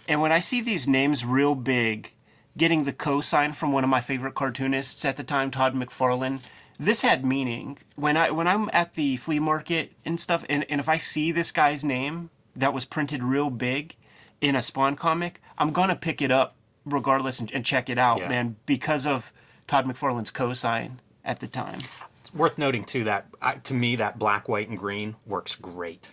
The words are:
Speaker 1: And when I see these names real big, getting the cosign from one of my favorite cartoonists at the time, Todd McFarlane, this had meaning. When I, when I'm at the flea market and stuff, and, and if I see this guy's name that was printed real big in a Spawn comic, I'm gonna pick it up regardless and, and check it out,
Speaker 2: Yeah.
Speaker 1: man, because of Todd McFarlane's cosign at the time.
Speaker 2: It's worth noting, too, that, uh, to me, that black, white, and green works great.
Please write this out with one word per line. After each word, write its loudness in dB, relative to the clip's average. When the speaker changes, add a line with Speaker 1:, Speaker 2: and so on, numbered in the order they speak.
Speaker 1:
And 0
when 4
I 4
see 0
these 0
names 2
real 4
big, 0
getting 4
the -2
cosign 0
from -2
one 2
of 4
my 4
favorite -6
cartoonists -2
at 0
the -10
time, -2
Todd 0
McFarlane, 0
this 4
had 4
meaning. -2
When 2
I, 4
when 0
I'm 2
at 2
the 0
flea -2
market -2
and -2
stuff, 0
and, 0
and 0
if -2
I 2
see 0
this 0
guy's 2
name -4
that 2
was -4
printed -4
real 2
big -4
in 2
a 2
Spawn 0
comic, -2
I'm 2
gonna 2
pick -4
it 2
up 4
regardless 0
and, -6
and -4
check 0
it -2
out, 4
Speaker 2:
Yeah. -4
Speaker 1:
man, -2
because 0
of -4
Todd 4
McFarlane's -2
cosign -2
at -4
the -12
time. -8
Speaker 2:
It's -20
worth 2
noting, 0
too, -4
that, -2
uh, 0
to -6
me, 2
that -2
black, 0
white, -2
and -6
green -6
works -6
great. -12